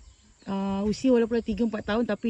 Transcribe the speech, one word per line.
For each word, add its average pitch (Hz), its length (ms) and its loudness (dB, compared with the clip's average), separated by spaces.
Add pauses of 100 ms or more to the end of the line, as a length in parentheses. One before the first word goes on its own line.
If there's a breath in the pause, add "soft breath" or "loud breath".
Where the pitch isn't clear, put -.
(500)
ah, 196 340 -2
usia 247 300 2
walaupun 233 260 2
dah 214 60 -6
tiga 220 180 -2
empat 214 240 -2
tahun 220 180 2
tapi 208 240 -4